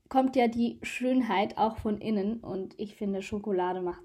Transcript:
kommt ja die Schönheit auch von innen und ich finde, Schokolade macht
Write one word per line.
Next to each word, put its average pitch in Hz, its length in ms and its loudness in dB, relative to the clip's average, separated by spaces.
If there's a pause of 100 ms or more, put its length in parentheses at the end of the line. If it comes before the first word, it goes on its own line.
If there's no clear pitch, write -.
kommt 262 280 2
ja 240 100 6
die 233 360 0
Schönheit 226 760 0
auch 220 220 2
von 208 200 -2
innen 214 420 0
und - 380 -8
ich 208 180 -10
finde, 196 260 -4
Schokolade 190 580 -2
macht 175 240 -6